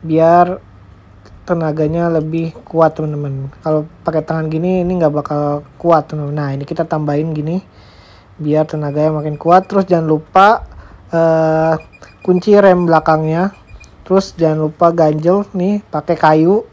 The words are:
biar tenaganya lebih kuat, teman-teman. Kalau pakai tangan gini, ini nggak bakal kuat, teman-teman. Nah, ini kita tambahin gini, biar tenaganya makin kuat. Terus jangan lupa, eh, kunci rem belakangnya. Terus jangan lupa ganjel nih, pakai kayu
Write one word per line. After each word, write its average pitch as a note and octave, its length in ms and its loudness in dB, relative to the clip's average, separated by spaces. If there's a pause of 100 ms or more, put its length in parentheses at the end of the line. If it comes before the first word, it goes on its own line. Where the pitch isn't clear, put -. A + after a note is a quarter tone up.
biar E3 640 2 (800)
tenaganya D#3+ 640 -2
lebih E3 560 -4
kuat, D#3+ 320 0
teman-teman. C#3+ 640 -8
Kalau D#3 240 -2 (160)
pakai D#3 240 -4
tangan D#3+ 240 -6
gini, F3+ 320 -2
ini F#3 160 -4
nggak D#3 160 0
bakal D3 480 -4 (160)
kuat, E3 320 0
teman-teman. D3+ 320 -6
Nah, C#3 160 -6
ini C#3 80 -8
kita D#3+ 240 -6
tambahin D#3 480 -4
gini, D#3+ 240 -6 (800)
biar D3+ 240 0
tenaganya D3+ 560 -4
makin D3+ 160 -8
kuat. F3+ 320 2
Terus G3 160 0
jangan E3 240 0
lupa, F#3+ 560 2 (480)
eh, D#3+ 640 0 (480)
kunci F#3 320 4
rem F3+ 320 4
belakangnya. D#3+ 640 0 (480)
Terus F#3+ 320 -2
jangan D#3 320 0
lupa D#3 240 2
ganjel E3 640 0
nih, G3+ 320 -2
pakai D#3 320 -4
kayu D#3+ 560 2